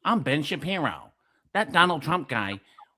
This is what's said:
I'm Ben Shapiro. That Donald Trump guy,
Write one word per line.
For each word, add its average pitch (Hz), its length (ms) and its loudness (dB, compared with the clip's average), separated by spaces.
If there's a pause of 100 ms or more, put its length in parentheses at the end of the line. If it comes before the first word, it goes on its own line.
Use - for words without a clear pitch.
I'm 220 160 2
Ben 139 220 0
Shapiro. 147 680 -4 (400)
That 202 200 0
Donald 170 300 6
Trump 165 260 -2
guy, 98 320 -4 (380)